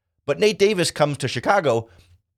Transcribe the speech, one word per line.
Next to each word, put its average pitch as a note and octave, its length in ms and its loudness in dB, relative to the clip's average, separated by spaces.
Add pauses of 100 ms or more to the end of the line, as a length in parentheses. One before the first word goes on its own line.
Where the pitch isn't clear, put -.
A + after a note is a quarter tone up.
(260)
But C#3+ 140 -2
Nate G#3 180 2
Davis G3 320 2
comes D3 300 -2
to C3+ 80 -4
Chicago, B2+ 600 0 (500)